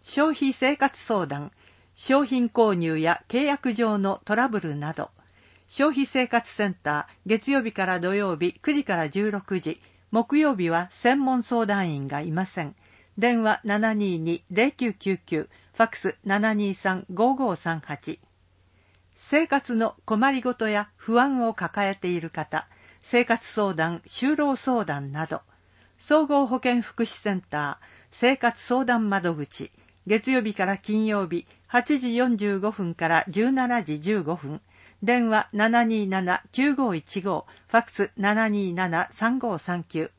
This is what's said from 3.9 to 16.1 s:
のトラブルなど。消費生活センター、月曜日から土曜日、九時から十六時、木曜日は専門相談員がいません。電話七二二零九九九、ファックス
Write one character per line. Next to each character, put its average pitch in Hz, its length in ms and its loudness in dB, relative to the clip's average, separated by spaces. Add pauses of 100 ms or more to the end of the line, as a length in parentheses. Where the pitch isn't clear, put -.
の 196 260 0
ト 208 100 -2
ラ 247 140 2
ブ 214 120 -2
ル 151 160 -6
な 147 160 -6
ど。 - 180 -8 (560)
消 285 240 2
費 269 160 0
生 254 220 0
活 233 240 0
セ 208 160 -2
ン 185 60 -4
タ 147 360 -4
ー、 - 40 -20 (120)
月 220 240 0
曜 277 120 2
日 220 100 -4
か 190 140 -2
ら 185 120 0
土 185 160 0
曜 196 220 0
日、 175 260 -2
九 302 100 0
時 285 120 0
か 196 100 -2
ら 160 140 0
十 208 220 0
六 196 280 -4
時、 156 220 -6 (320)
木 233 260 2
曜 294 160 4
日 175 160 0
は 170 220 0
専 269 280 2
門 262 220 2
相 233 240 0
談 196 240 0
員 139 160 -4
が 143 140 -6
い 165 100 -8
ま 185 160 -2
せ - 160 -8
ん。 147 140 -10 (420)
電 233 240 2
話 214 220 0
七 214 300 0
二 196 240 0
二 165 320 -4
零 226 220 2
九 233 200 -2
九 190 260 -4
九、 156 300 -4 (240)
フ - 100 2
ァ 226 40 6
ッ - 20 -10
ク - 100 -14
ス - 260 -4